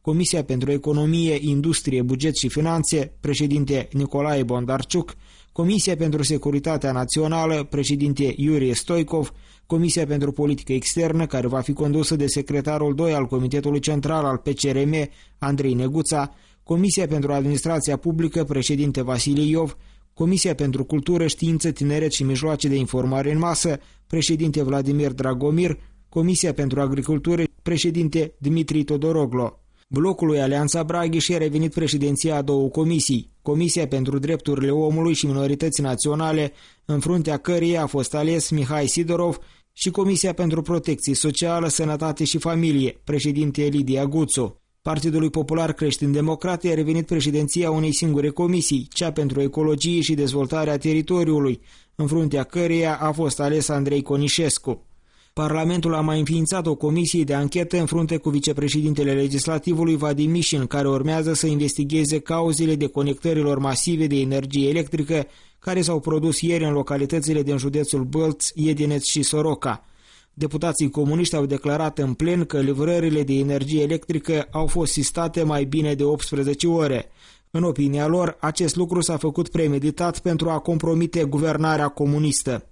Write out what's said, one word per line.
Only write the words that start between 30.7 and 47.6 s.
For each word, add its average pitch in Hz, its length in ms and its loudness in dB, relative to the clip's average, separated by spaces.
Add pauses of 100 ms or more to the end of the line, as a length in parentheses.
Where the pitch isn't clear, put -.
Braghiș 165 440 0
i-a 175 100 2
revenit 156 360 2
președinția 147 600 0
a 143 60 0
două 139 260 2
comisii, 156 640 0 (100)
Comisia 156 460 0
pentru 135 320 0
Drepturile 139 520 0
Omului 156 420 2
și 147 120 0
Minorități 143 560 0
Naționale, 151 720 0 (340)
în 147 140 0
fruntea 156 380 0
căreia 170 460 0
a - 20 0
fost 135 280 -2
ales 156 360 0
Mihai 147 380 0
Sidorov, 170 500 0 (360)
și - 160 -4
Comisia 190 440 0
pentru 165 280 0
Protecție 156 520 -2
Socială, 170 540 0
Sănătate 151 560 -2
și 156 140 0
Familie, 156 640 0
președinte 147 600 0
Lidia 143 420 0
Guțu. 139 560 -2 (200)
Partidului 156 480 0
Popular 156 440 -2
Creștin 143 380 0
Democrat 160 520 -2
i-a 175 100 0
revenit 156 320 0
președinția 151 640 0